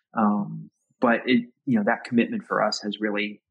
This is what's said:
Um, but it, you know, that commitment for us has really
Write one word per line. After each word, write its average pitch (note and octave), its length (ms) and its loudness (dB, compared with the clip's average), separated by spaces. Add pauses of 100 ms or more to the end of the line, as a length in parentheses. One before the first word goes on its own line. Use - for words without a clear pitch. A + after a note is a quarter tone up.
(160)
Um, G#2 540 -2 (300)
but A#2 260 2
it, A#2+ 240 2 (160)
you B2 100 2
know, G#2 80 2
that A#2 200 0
commitment A#2 420 0
for G2+ 160 0
us G#2+ 180 0
has G#2 200 -8
really G#2 500 -4